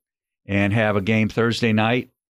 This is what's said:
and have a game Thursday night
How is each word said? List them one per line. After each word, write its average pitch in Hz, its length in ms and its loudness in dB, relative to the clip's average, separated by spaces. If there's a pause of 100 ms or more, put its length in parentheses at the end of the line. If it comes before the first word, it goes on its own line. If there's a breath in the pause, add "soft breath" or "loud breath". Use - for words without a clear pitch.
(460)
and 98 260 0
have 107 240 0
a 101 40 0
game 110 280 0
Thursday 113 440 0
night 110 380 0 (200)